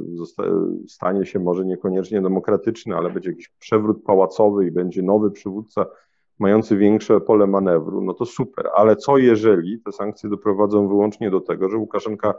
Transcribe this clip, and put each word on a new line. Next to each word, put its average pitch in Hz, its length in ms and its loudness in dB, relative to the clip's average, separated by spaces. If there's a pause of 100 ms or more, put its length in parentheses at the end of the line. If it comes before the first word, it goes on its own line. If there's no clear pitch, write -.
(140)
zosta-, 85 300 -10 (440)
stanie 92 380 -4
się 98 140 -6
może 90 260 -2
niekoniecznie 95 560 -4
demokratyczny, 95 720 -2
ale 87 140 -2
będzie 90 200 -8
jakiś - 200 -12 (100)
przewrót 107 440 -2
pałacowy 101 600 2
i 85 60 -4
będzie 90 300 -4
nowy 101 300 2
przywódca 101 540 -6 (560)
mający 107 360 4
większe 104 440 4
pole 104 260 4
manewru, 95 540 0
no 92 120 -4
to 117 120 -4
super. - 500 -6
Ale 107 200 6
co 139 220 0
jeżeli 110 600 4
te 104 120 -12
sankcje 104 380 -10
doprowadzą 101 580 0
wyłącznie 101 440 0
do 92 100 0
tego, 90 280 -2
że 107 80 -4
Łukaszenka 104 600 -4